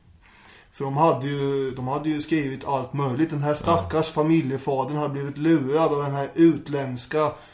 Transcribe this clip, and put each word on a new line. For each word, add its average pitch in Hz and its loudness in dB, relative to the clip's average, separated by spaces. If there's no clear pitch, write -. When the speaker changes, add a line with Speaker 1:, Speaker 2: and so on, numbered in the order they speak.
Speaker 1:
För 139 -6
de 135 -2
hade 143 4
ju, 139 -2
de 127 -6
hade 147 -2
ju 147 -2
skrivit 139 -2
allt 131 -4
möjligt. 139 0
Den 143 -4
här 147 0
Speaker 2:
Ja. 147 2
Speaker 1:
stackars 160 0
familjefadern 143 0
hade 147 -2
blivit 139 -6
lurad 151 2
av 143 -2
den 139 -4
här 139 -2
utländska 147 2